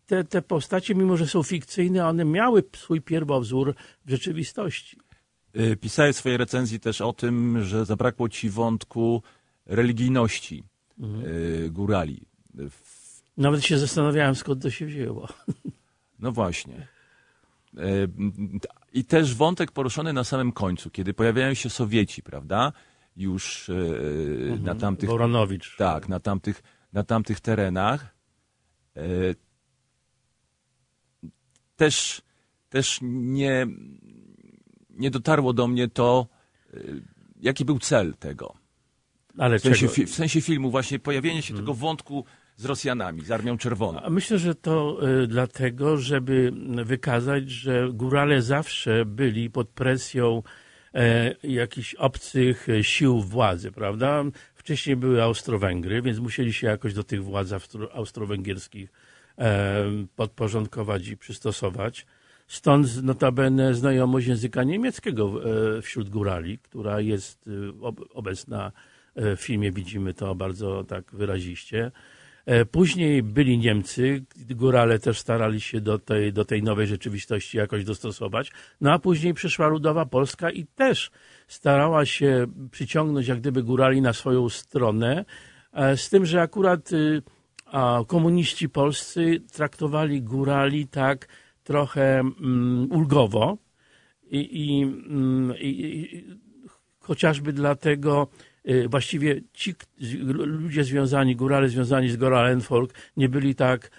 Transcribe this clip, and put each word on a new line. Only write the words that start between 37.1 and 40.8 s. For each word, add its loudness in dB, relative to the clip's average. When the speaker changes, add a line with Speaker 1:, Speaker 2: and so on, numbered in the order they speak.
Speaker 2:
jaki 0
był 2
cel 2
tego. -12
Speaker 1:
Ale 4
Speaker 2:
W -8
sensie 6
Speaker 1:
czego? 2
Speaker 2:
fi-, 4
w -8
sensie 0
filmu, 0
właśnie -2